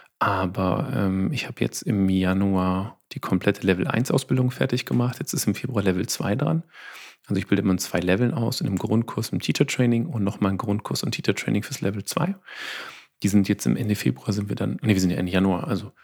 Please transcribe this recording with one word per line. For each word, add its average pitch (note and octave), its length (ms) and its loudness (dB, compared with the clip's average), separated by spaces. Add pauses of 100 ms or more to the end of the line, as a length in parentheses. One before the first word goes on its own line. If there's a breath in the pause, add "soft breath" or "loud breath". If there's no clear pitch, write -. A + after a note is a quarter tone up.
(200 loud breath)
Aber, F#2+ 760 0
ähm, F#2+ 380 0
ich - 140 -4
habe - 140 -4
jetzt - 200 -2
im G2 260 2
Januar F#2 880 2 (200)
die - 40 -10
komplette - 460 0
Level F#2 220 4
eins - 240 0
Ausbildung C3 400 2
fertig B2 340 -2
gemacht. B2 340 0
Jetzt - 140 -8
ist - 140 -2
im G2+ 80 2
Februar A2+ 260 -2
Level F#2+ 240 2
zwei G2+ 300 -2
dran. D#3+ 280 0 (640 loud breath)
Also F#2+ 120 0
ich - 80 -4
bilde - 160 2
immer F#2+ 80 4
in F2+ 80 2
zwei - 200 -2
Leveln F#2+ 340 2
aus, A#2 280 -2
in A2+ 60 -2
einem G2 100 0
Grundkurs A2 520 0
im - 100 -2
Teacher - 260 0
Training A#2+ 400 2
und A2 180 -4
nochmal G2 260 0
einen F#2+ 80 -2
Grundkurs G#2 460 -2
und - 80 -2
Teacher - 220 0
Training G#2 300 0
fürs - 180 -10
Level G2+ 240 -2
zwei. - 300 -2 (880 loud breath)
Die G2+ 60 4
sind G2 180 4
jetzt - 180 0
im A#2 120 2
Ende G#2+ 180 0
Februar - 380 -2
sind G2+ 160 -2
wir A2+ 60 -2
dann, - 260 -2
nee, G#2+ 120 4
wir F#2+ 80 2
sind F2+ 80 4
ja D#2 80 0
Ende F2+ 140 -2
Januar, F#2 360 2
also G2 240 -4 (120)